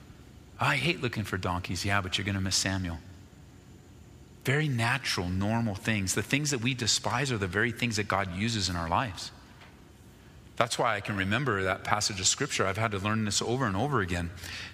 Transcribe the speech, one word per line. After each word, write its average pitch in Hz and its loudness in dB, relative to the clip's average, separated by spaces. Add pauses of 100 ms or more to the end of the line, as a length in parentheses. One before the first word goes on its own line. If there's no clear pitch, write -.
(580)
"I 139 2
hate 143 0
looking 113 -2
for 98 -2
donkeys." 90 -2
Yeah, 98 4
but 92 -2
you're 98 -2
gonna 98 0
miss 95 0
Samuel. 92 0 (1400)
Very 151 2
natural, 120 0
normal 104 0
things. 98 0
The 107 2
things 143 0
that 127 0
we 123 2
despise 117 0
are 117 0
the 98 0
very 104 2
things 113 -2
that 101 0
God 95 2
uses 101 0
in 87 -2
our 85 -2
lives. 95 0 (1300)
That's - 2
why 120 4
I 101 -2
can 107 -2
remember 101 2
that 95 0
passage 104 0
of 92 2
Scripture. - 2
I've 95 0
had 110 2
to 101 0
learn 107 0
this 101 0
over 123 0
and 95 2
over 123 2
again. 87 -2 (440)